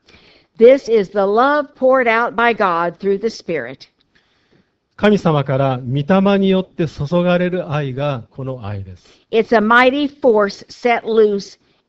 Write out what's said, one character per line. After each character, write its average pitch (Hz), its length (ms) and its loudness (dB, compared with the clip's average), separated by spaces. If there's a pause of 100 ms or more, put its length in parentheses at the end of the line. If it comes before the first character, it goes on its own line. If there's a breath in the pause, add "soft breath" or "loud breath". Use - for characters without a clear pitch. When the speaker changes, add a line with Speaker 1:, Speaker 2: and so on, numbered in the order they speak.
(560 soft breath)
Speaker 1:
This 247 340 6
is 208 200 0
the 208 80 -6
love 269 560 0
poured 262 320 2
out 226 280 0
by 233 220 0
God 175 400 -2
through 196 240 -2
the 226 60 -4
Spirit. 135 600 -10 (1080)
Speaker 2:
神 208 240 2
様 151 240 0
か 131 160 -2
ら 131 220 -2
御 127 140 -6 (120)
霊 196 320 2
に 196 100 0
よ 190 120 2
っ 190 80 -8
て 170 180 -4
注 175 380 -4
が 180 120 2
れ 180 140 -2
る 175 220 -6
愛 143 200 -4
が 135 380 -6
こ 131 140 -16
の 127 220 -12
愛 101 180 -10
で 92 120 -18
す。 - 260 -20 (100)
Speaker 1:
It's 220 200 -2
a 226 60 6
mighty 254 480 2
force 214 600 0
set - 340 -4
loose 214 560 0 (300)